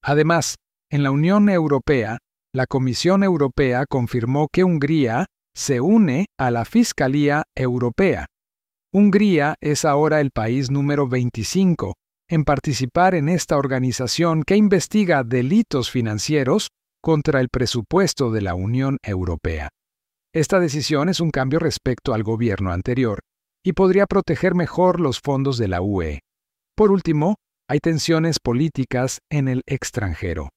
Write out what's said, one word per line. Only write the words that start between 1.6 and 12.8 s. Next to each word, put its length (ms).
la 140
Comisión 560
Europea 640
confirmó 640
que 100
Hungría 640
se 260
une 460
a 140
la 140
Fiscalía 800
Europea. 720
Hungría 680
es 220
ahora 380
el 80
país 400
número 380
veinticinco 880
en 160
participar 680